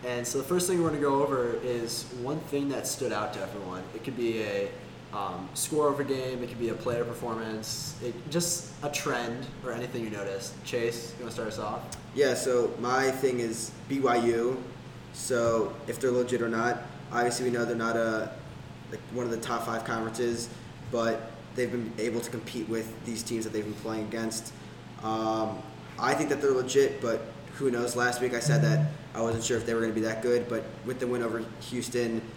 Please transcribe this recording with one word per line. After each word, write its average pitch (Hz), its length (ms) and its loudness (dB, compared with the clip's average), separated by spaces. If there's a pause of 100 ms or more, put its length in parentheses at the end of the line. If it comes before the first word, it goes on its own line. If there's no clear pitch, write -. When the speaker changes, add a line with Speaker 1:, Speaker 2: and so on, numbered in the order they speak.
Speaker 1:
And 123 220 -2
so 139 140 0
the 131 40 -2
first 180 240 2
thing 180 140 4
we're 165 80 6
gonna 147 120 0
go 139 200 6
over 127 420 2
is 120 420 -2 (180)
one 147 160 -2
thing 143 300 0
that 123 180 -2
stood 117 260 -2
out 104 200 0
to 101 80 -4
everyone. 92 420 -6 (100)
It 110 100 -8
could 120 140 -4
be 113 240 2
a, 101 300 0 (420)
um, 95 400 -4
score 151 360 2
of 139 100 0
a 143 40 2
game, 131 380 -2
it 120 60 -4
could 117 100 -8
be 117 120 0
a 110 40 0
player 120 320 0
performance, 113 960 -4
it, 117 140 -4 (160)
just - 400 0 (100)
a 143 80 -2
trend 120 560 -2 (180)
or 123 100 -4
anything 120 300 -4
you 110 60 -4
noticed. 98 460 -4 (100)
Chase, 117 540 -2
you 123 60 -8
wanna 110 80 -8
start 110 160 -2
us 104 100 -6
off? 107 220 -4 (340)
Speaker 2:
Yeah, 131 180 6
so 123 460 4
my 131 320 4
thing 127 300 2
is 113 280 -2 (180)
B 139 120 0
Y 123 160 6
U. 117 420 4 (560)
So 117 580 4 (140)
if - 140 -4
they're 131 100 4
legit 123 320 4
or 117 80 2
not, 117 320 2 (300)
obviously 123 340 2
we 123 60 2
know 120 120 2
they're 117 120 0
not 113 200 2
a, 113 360 2 (580)
like, - 120 -10 (120)
one 123 120 -2
of 117 60 0
the 113 60 -2
top 113 300 -2
five 113 160 -2
conferences, 113 680 0 (420)
but 113 400 0 (240)
they've 123 160 2
been 117 260 -2
able 113 240 0
to - 80 -6
compete 110 400 -6
with 110 360 -4
these 113 180 -4
teams 113 200 -2
that 107 80 -4
they've 107 140 -2
been 104 80 -4
playing 110 320 -4
against. 110 480 -4 (500)
Um, 110 540 0 (420)
I 127 140 4
think 143 160 2
that 139 120 2
they're 139 100 6
legit, 127 500 6
but 113 200 2 (340)
who 135 160 2
knows? 120 240 0
Last 120 260 2
week 123 140 2
I 117 40 2
said 147 220 6
that - 300 6 (240)
I 113 60 0
wasn't 113 220 0
sure 120 140 2
if 110 80 0
they 117 80 0
were 113 80 4
gonna 113 120 2
be 110 80 2
that 110 200 0
good, 120 260 4
but 113 160 -2 (220)
with 127 140 -4
the 123 80 0
win 123 160 0
over 113 200 0 (180)
Houston 120 600 0 (160)